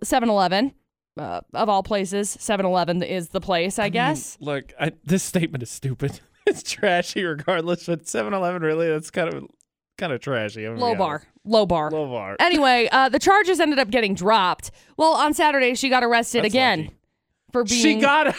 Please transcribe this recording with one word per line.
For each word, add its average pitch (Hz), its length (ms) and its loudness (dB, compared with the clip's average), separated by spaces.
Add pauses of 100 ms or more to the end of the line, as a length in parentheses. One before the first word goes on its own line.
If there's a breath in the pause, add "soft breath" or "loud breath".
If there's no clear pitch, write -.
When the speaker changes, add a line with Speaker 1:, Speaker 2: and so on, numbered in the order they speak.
Speaker 1:
seven 240 260 2
eleven. 202 440 2 (460)
Uh, 90 220 -8 (120)
of 214 140 -2
all 196 160 2
places, 202 460 -4 (100)
seven 196 260 -2
eleven 175 380 0
is 180 260 -6
the 190 120 -4
place, 180 360 -2
I 220 60 0
Speaker 2:
I - 40 0
mean, 190 60 -4
Speaker 1:
guess. 254 460 -4
Speaker 2:
look, 139 400 -8
I, 156 140 -2 (100)
this 185 200 0
statement 160 400 -4
is 110 60 -12
stupid. 135 560 -8
<laughs> - 40 -20 (180)
It's - 160 -2
trashy 180 600 -2
regardless, 170 640 -2
but 170 220 -6
seven 208 260 -4
eleven, 180 300 -2
really? 160 260 0
That's 156 220 -4
kind 170 200 -2
of, 143 140 -10 (520)
kind 180 160 -6
of 117 80 -6
trashy. 110 440 -6
I'm 113 100 -8
gonna 247 100 -4
Speaker 1:
Low 233 80 0
Speaker 2:
be 196 40 -2
Speaker 1:
bar. 185 180 0
Speaker 2:
honest. - 120 -14 (180)
Speaker 1:
Low 214 220 4
bar. 156 240 0
Speaker 2:
Low 156 160 -4
bar. 104 320 -8
Speaker 1:
Anyway, 277 520 4
uh, 269 180 4
the 262 100 0
charges 381 400 4
ended 302 180 2
up 254 140 0
getting 214 240 2
dropped. 185 560 0 (260 soft breath)
Well, 320 160 4
on 294 220 2
Saturday, 277 400 2
she 269 140 -2
got 254 140 4
arrested 233 400 2
Speaker 2:
That's 214 100 0
Speaker 1:
again 240 320 2
Speaker 2:
lucky. - 100 -16 (580)
Speaker 1:
for 240 140 0
Speaker 2:
She 233 160 0
Speaker 1:
being 254 160 4
Speaker 2:
got 285 400 2